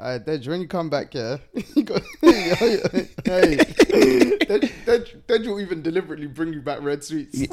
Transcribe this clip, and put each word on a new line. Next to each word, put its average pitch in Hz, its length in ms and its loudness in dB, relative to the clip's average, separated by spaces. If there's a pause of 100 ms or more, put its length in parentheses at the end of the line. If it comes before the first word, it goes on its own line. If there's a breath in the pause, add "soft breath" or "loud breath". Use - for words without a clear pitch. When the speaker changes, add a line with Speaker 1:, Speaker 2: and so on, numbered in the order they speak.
Speaker 1:
Alright, 120 260 -8
Dej, 143 220 -6
when 175 120 -4
you 180 60 -8
come 165 240 -4
back, 143 240 -6
yeah, 123 220 -4 (180)
<laughs> - 220 -8
you 262 80 2
got, - 180 -4 (100)
<laughs> - 100 -14
hey, 208 580 4 (440)
hey. 185 320 4
Dej, - 1120 4 (140)
Dej, - 440 -2
Dej 220 180 0
will 202 140 -6
even 175 220 -6
deliberately 160 440 -4
bring 156 260 -6
you 151 80 -10
back 143 220 -8
red 143 220 -4
sweets. 151 340 -8
Speaker 2:
Y-, 135 140 -2